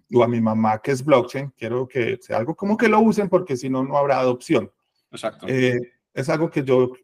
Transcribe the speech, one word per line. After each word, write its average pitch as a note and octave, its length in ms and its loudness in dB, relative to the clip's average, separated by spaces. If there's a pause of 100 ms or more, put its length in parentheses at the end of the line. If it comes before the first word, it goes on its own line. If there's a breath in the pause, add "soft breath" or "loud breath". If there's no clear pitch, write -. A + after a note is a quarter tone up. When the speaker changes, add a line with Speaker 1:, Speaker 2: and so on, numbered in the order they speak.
(120)
Speaker 1:
o A#2+ 120 4
a A2+ 40 2
mi A#2+ 140 -2
mamá A2 400 0
qué - 80 -6
es C3 160 -4
blockchain. C#3 500 2
Quiero B2 320 -6
que A#2 320 -2
sea G#2 180 -6
algo A#2+ 180 -4
como G#3 220 -2
que A#3 100 2
lo G#3+ 140 4
usen, G#3 280 2
porque F3+ 260 0
si C3+ 140 -6
no, C3 140 -2
no C#3 140 -4
habrá C#3+ 200 2
adopción. B2+ 540 0 (400)
Speaker 2:
Exacto. - 360 -10
Speaker 1:
Eh, B2+ 460 0 (180)
es C3 180 -6
algo D#3 200 -2
que D3 140 -2
yo B2+ 280 2 (120)